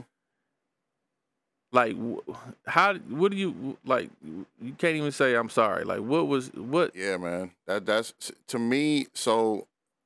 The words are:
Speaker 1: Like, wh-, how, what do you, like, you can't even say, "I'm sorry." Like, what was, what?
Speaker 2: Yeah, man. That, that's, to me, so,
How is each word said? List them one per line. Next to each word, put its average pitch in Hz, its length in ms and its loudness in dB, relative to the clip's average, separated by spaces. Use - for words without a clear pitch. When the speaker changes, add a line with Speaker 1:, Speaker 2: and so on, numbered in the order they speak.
Speaker 1:
Like, 117 240 4
wh-, 110 380 -6
how, 196 280 4
what 175 380 -2
do 202 40 -6
you, 165 480 -4
like, 123 260 0
you 95 540 -12
can't 165 180 0
even 147 160 -2
say, 131 220 4
"I'm 117 160 0
sorry." 101 340 2
Like, 95 160 -2
what 143 280 2
was, 135 260 0
what? 139 400 -2
Speaker 2:
Yeah, 95 220 -2
man. 90 340 -6
That, 98 180 -2
that's, 107 300 0
to 127 100 -4
me, 135 540 2
so, 113 540 2